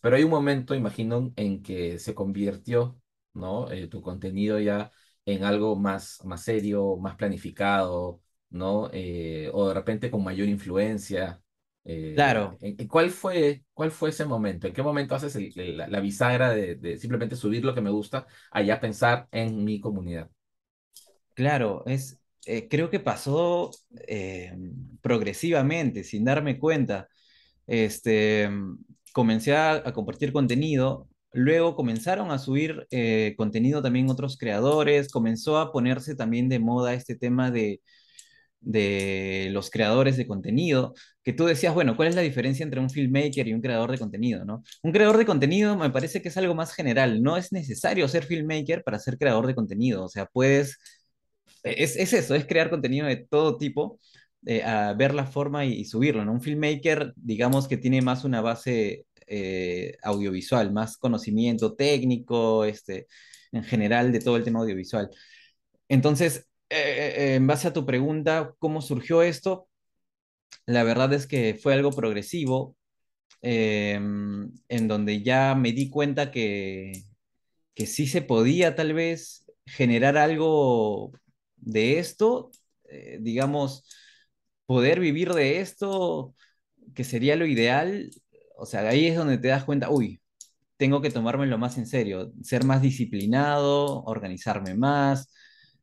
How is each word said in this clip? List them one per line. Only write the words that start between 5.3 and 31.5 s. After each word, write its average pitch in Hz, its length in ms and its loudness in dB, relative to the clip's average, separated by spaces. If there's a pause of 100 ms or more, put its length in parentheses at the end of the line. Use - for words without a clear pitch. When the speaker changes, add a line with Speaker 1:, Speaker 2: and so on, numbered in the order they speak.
Speaker 1:
algo 104 320 2
más, 98 500 -4
más 87 180 -10
serio, 101 540 0
más 92 180 -8
planificado, 90 1080 -2 (280)
¿no? 95 440 -4
Eh, 82 600 -8
o 98 160 2
de 95 40 0
repente 110 380 -4
con 101 120 -2
mayor 95 240 -2
influencia. 98 920 -4 (420)
Eh, 80 320 -8
Speaker 2:
Claro. 110 460 2
Speaker 1:
¿en, 101 180 -8
en 104 80 -8
cuál 170 220 2
fue, 165 540 0 (100)
cuál 156 180 -4
fue 156 180 -4
ese 156 160 -4
momento? 101 420 -4
¿En 87 60 -6
qué 135 100 -4
momento 143 320 -2
haces 135 200 -6
el, 101 240 -6
el, 90 180 -8
la, - 100 -8
la 101 120 -4
bisagra 123 520 0
de, 101 240 -2
de 85 220 -8
simplemente 120 380 -6
subir 113 300 -2
lo 127 80 0
que 123 80 -4
me 101 80 -2
gusta 107 380 -6 (240)
a 107 100 0
ya 107 180 2
pensar 120 520 0
en 110 340 -4
mi 107 160 -2
comunidad? 87 480 -8 (1040)
Speaker 2:
Claro, 123 540 0
es, 135 320 -4 (260)
eh, 110 240 -6
creo 160 200 0
que - 100 -2
pasó, 165 720 0 (360)
eh, 92 460 -8 (480)
progresivamente, 131 1040 0
sin 107 220 -4
darme 139 340 0
cuenta. 131 480 0 (600)
Este, 107 800 2 (640)
comencé 113 420 2
a, 156 200 4
a 127 180 -4
compartir 113 400 -4
contenido, 135 760 0 (240)
luego 160 420 4